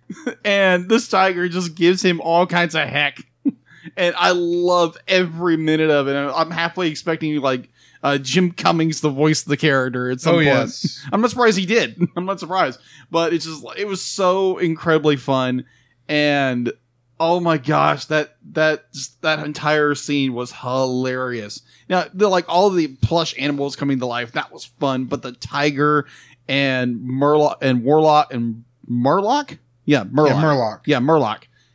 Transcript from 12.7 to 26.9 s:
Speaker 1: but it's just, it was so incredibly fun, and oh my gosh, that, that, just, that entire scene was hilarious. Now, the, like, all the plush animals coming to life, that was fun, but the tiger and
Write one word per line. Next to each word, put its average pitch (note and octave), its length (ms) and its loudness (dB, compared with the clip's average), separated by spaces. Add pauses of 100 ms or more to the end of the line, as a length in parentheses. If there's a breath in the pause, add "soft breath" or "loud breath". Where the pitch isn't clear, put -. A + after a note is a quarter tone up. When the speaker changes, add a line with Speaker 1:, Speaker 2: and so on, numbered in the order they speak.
Speaker 1:
but E3 240 0
it's D#3+ 100 -2
just, D#3+ 180 -12 (140)
it G3+ 100 -6
was G3 140 -8
so F#3+ 560 0
incredibly D#3 600 0
fun, B2+ 500 -2 (420 soft breath)
and C#3+ 640 0 (480)
oh E3 180 2
my E3+ 200 0
gosh, D3 480 0
that, D#3 300 -2 (160)
that, D#3 400 0
just, - 300 -14
that D#3 220 -2
entire D3+ 500 0
scene C#3 400 -2
was B2 180 -8
hilarious. B2+ 1120 -4 (260 soft breath)
Now, F3+ 260 0
the, G3+ 140 2
like, F#3 200 2
all F#3 220 4
the E3+ 180 0 (140)
plush E3 360 0
animals C#3+ 380 -4
coming C#3 240 0
to B2+ 60 -4
life, A#2+ 260 -6
that D3+ 200 -6
was - 120 -18
fun, C3 400 -4
but B2 180 -6
the B2+ 100 -12
tiger D3 720 0 (420 loud breath)
and C3 520 0